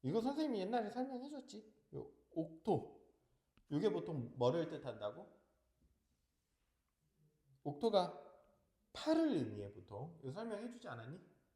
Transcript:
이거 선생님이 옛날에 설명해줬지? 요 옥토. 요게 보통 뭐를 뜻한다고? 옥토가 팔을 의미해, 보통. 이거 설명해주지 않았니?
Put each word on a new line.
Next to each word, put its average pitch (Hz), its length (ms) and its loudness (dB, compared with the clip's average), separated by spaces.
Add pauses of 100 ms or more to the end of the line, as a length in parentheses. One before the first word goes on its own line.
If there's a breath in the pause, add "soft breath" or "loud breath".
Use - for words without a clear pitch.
이거 156 180 4
선생님이 277 400 2
옛날에 214 300 2
설명해줬지? 254 840 -6 (220)
요 - 160 -8 (200)
옥토. - 720 0 (720)
요게 170 220 4
보통 156 440 -4
뭐를 151 300 4
뜻한다고? 107 680 -6 (2250)
옥토가 185 580 4 (720)
팔을 320 380 4
의미해, 104 440 0
보통. 107 480 -10
이거 131 120 -6
설명해주지 226 540 -6
않았니? 127 480 -12 (200)